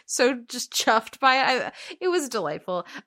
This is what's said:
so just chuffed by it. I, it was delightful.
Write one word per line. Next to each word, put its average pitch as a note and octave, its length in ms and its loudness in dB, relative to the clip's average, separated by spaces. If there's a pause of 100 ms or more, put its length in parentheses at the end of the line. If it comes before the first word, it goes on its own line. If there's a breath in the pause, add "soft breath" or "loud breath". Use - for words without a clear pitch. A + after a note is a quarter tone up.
so B3+ 420 2
just - 240 -10
chuffed - 480 0
by C4 160 6
it. C4 300 2
I, - 60 -8 (280 loud breath)
it F#4 80 -2
was E4+ 220 0
delightful. F3 560 -4 (220 loud breath)